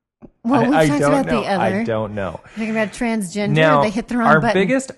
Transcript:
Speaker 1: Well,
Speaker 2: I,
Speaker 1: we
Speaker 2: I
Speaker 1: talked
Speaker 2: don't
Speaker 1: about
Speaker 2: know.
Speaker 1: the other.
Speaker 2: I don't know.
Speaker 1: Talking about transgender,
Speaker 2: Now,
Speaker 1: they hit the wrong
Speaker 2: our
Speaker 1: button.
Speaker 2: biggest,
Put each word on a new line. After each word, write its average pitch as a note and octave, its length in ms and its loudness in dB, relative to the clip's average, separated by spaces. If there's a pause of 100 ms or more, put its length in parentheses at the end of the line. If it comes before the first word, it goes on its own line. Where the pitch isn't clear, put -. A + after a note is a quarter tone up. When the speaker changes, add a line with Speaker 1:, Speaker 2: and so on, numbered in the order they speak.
(440)
Speaker 1:
Well, A#3+ 220 2
Speaker 2:
I, B3 40 2
Speaker 1:
we D4+ 60 2
Speaker 2:
I D#4+ 120 4
Speaker 1:
talked C#4+ 140 2
Speaker 2:
don't C#4+ 120 2
Speaker 1:
about C4+ 140 2
Speaker 2:
know. A#3+ 140 0
Speaker 1:
the - 60 -6
other. G3 160 0 (180)
Speaker 2:
I - 20 -4
don't A2 320 -4
know. F#2+ 240 -6 (160)
Speaker 1:
Talking A3 160 -6
about A3 180 -2
transgender, G#3 640 -4
Speaker 2:
Now, D3+ 280 4
Speaker 1:
they A3 80 0
hit F#3+ 160 -6
the A#3+ 100 -4
wrong A#3 100 0
Speaker 2:
our D#3 140 4
Speaker 1:
button. G#3 180 2
Speaker 2:
biggest, B3+ 380 -2